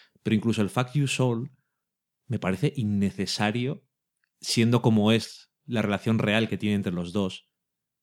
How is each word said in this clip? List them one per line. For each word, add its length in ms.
Pero 100
incluso 280
el 80
"fuck 240
you, 120
Sol" 460
me 140
parece 340
innecesario, 1120
siendo 420
como 300
es 380
la 100
relación 360
real 300
que 100
tiene 180
entre 160
los 220
dos, 360